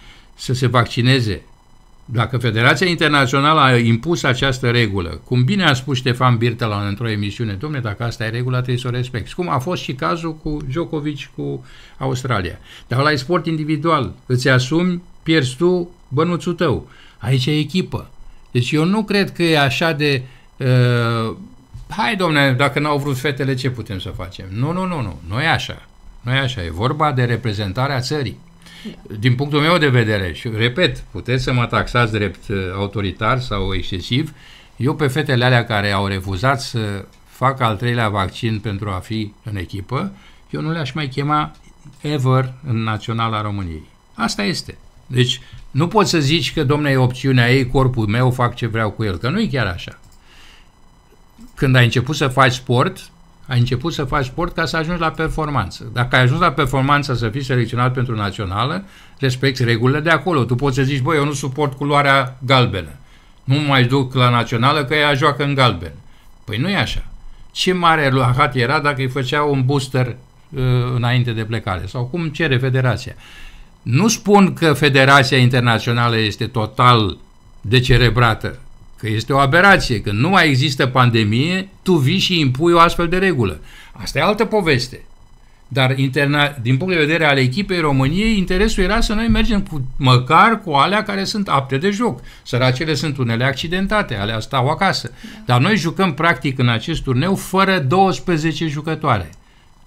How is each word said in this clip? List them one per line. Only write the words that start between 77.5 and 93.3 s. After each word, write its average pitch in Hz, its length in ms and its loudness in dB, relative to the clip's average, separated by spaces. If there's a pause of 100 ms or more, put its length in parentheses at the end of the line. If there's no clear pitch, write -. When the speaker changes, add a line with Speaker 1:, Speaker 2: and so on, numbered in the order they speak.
Speaker 1:
decerebrată, 120 960 2 (380)
că 107 120 -8
este 110 240 -2
o 139 60 4
aberație, 151 600 4
că 101 120 -4
nu 120 160 2
mai 180 200 4
există 135 380 2
pandemie, 127 840 2 (140)
tu 185 120 2
vii 156 240 2
și 185 220 0
impui 143 320 2
o 170 60 6
astfel 170 300 4
de 180 100 0
regulă. 120 420 0 (320)
Asta 101 260 -8
e 147 40 2
altă 214 220 2
poveste. 160 560 0 (680)
Dar 131 300 0
interna-, 143 640 2
din 127 140 2
punct 185 180 0
de 165 60 2
vedere 160 240 2
al 139 140 4
echipei 175 420 0
României, 160 580 2
interesul 190 440 2
era 208 180 2
să 220 140 0
noi 226 140 0
mergem 220 340 2
cu, 151 200 -6 (140)
măcar 156 640 4
cu 156 100 -6
alea 175 300 2
care 196 220 -4
sunt 202 240 -4
apte 135 300 0
de 190 120 0
joc. 202 300 -2 (220)
Săracele 127 520 0
sunt 147 220 -2
unele 117 280 0